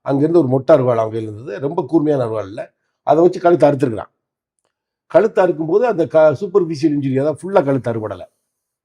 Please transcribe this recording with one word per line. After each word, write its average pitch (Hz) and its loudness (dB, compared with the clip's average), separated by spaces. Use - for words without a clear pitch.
அங்கிருந்து 151 0
ஒரு 143 2
மொட்டை 131 4
அருவாள் 123 0
அவன் 113 -4
கையில - -6
இருந்தது, 113 -12
ரொம்ப 160 -6
கூர்மையான 147 0
அருவாள் 110 -6
இல்ல, 113 -16
அதை 156 2
வச்சு 175 2
கழுத்தை 170 4
அறுத்துருக்கிறான். 131 -4
கழுத்தை 196 2
அறுக்கும்போது 180 0
அந்த 170 -2
க-, 156 4
சூப்பர்ஃபிஷியல் 165 -2
இன்ஜுரி, 131 -2
அதாவது 147 -2
ஃபுல்லா 185 0
கழுத்து 135 -2
அறுபடலை, 104 -8